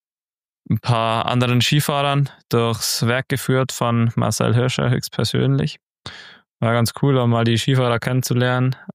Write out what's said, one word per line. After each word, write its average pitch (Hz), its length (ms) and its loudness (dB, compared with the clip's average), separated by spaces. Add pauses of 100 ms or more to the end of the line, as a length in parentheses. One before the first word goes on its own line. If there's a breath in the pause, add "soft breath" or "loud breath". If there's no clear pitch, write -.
(680)
ein 117 120 -2
paar 113 460 0
anderen 123 360 2
Skifahrern 143 680 0 (220 loud breath)
durchs 117 560 0
Werk 123 220 -2
geführt 131 440 -2
von 117 440 0
Marcel 117 380 0
Hirscher 127 360 0
höchstpersönlich. 127 880 -2 (840 loud breath)
War 113 140 2
ganz 117 260 2
cool, 139 180 4
auch 120 80 2
mal 117 180 2
die 117 120 2
Skifahrer 123 420 0
kennenzulernen. 127 800 0 (180)